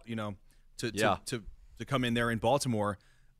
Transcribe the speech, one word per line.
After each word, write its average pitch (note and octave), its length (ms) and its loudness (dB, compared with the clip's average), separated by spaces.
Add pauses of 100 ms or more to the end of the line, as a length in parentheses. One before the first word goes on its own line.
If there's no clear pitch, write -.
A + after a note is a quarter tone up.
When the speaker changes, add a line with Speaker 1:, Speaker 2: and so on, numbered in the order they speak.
Speaker 1:
you A2+ 100 -8
know, G#2 200 -6 (420)
to, A#2 140 -4
to, F#2+ 60 -6
Speaker 2:
Yeah. G#2 200 4 (100)
Speaker 1:
to, A#2 140 -6 (380)
to A2+ 60 -8
come C3 180 0
in A#2+ 100 2
there A#2 160 2
in A2+ 80 0
Baltimore. A2+ 600 2 (420)